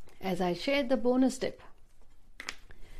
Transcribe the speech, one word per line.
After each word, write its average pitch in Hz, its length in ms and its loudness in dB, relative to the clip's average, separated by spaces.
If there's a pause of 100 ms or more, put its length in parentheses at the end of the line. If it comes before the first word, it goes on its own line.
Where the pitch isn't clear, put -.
(220)
as 185 200 0
I 180 120 4
shared 277 360 2
the 254 80 4
bonus 247 400 6
tip, - 240 -4 (1400)